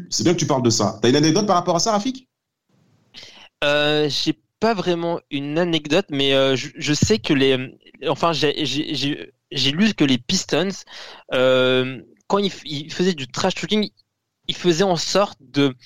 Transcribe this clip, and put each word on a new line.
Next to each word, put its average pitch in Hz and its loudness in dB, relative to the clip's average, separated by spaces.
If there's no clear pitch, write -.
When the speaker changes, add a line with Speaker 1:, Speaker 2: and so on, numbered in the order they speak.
Speaker 1:
C'est - -4
bien 170 4
que - -4
tu 147 -2
parles 131 0
de 120 2
ça. 107 -2
T'as 117 2
une 131 4
anecdote 160 2
par 190 2
rapport 170 0
à - 0
ça, 220 0
Rafik ? 214 -4
Speaker 2:
Euh, 147 2
j'ai - -2
pas 220 2
vraiment 170 -2
une 147 -6
anecdote, 165 0
mais, 139 2
euh, 135 4
je, 127 -6
je 147 -2
sais 214 2
que 175 0
les, 135 4
enfin, 165 0
j'ai, 147 0
j'ai, 139 -4
j'ai, 143 -6
j'ai 139 0
lu 196 2
que - 0
les 131 4
Pistons, 180 -2
euh, 127 2
quand 196 0
ils 202 0
f-, - -16
ils 151 -10
faisaient 180 0
du 135 -8
trash - -2
talking, 208 -2
ils - -8
faisaient 175 2
en 185 2
sorte 196 -2
de, 139 0